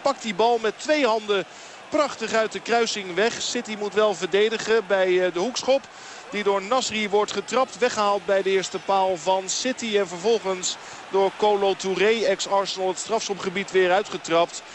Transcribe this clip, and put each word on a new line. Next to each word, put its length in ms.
pakt 200
die 140
bal 260
met 160
twee 280
handen 400
prachtig 440
uit 180
de 80
kruising 540
weg. 280
City 380
moet 140
wel 200
verdedigen 720
bij, 380
eh, 80
de 60
hoekschop. 420
Die 120
door 200
Nasri 460
wordt 220
getrapt, 460
weggehaald 480
bij 160
de 80
eerste 300
paal 380
van 280
City. 520
En 100
vervolgens 720
door 260
Kolo 360
Touré, 520
ex-Arsenal, 640
het 120
strafschopgebied 720
weer 200
uitgetrapt. 720